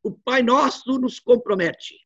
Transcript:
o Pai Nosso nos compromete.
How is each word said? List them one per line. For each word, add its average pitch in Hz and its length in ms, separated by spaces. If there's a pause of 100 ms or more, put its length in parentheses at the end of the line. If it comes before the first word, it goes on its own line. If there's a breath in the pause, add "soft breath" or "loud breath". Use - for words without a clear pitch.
o 370 100
Pai 254 300
Nosso 262 560
nos 254 220
compromete. 196 840